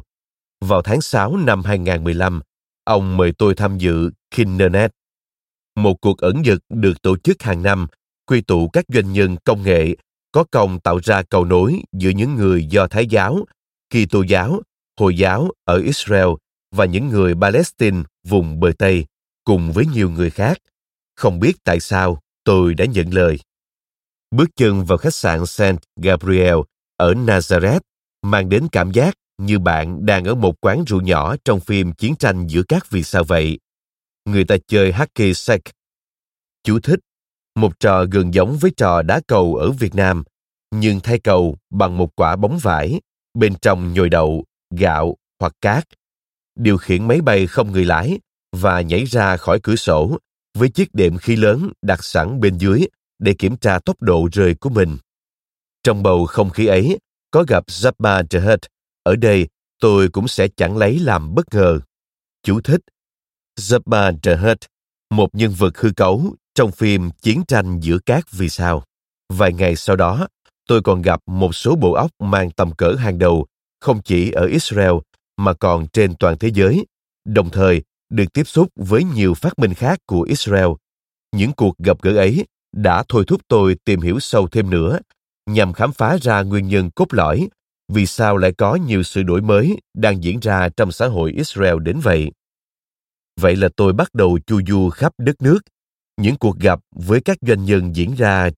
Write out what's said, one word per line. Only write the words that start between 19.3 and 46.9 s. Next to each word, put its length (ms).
cùng 280
với 140
nhiều 240
người 200
khác. 280
Không 240
biết 140
tại 160
sao, 420
tôi 300
đã 120
nhận 280
lời. 260
Bước 240
chân 300
vào 120
khách 160
sạn 320
Saint 340
Gabriel 600
ở 160
Nazareth 640
mang 280
đến 220
cảm 200
giác 220
như 220
bạn 460
đang 200
ở 100
một 260
quán 260
rượu 140
nhỏ 340
trong 140
phim 340
Chiến 220
tranh 320
giữa 160
các 260
vì 140
sao 200
vậy. 360
Người 180
ta 120
chơi 240
hacky 420
sack. 300
Chú 160
thích: 200
Một 240
trò 320
gần 220
giống 240
với 200
trò 240
đá 260
cầu 280
ở 160
Việt 240
Nam, 280
nhưng 280
thay 200
cầu 380
bằng 280
một 180
quả 200
bóng 260
vải, 400
bên 280
trong 320
nhồi 160
đậu, 360
gạo 400
hoặc 220
cát. 260
Điều 220
khiển 300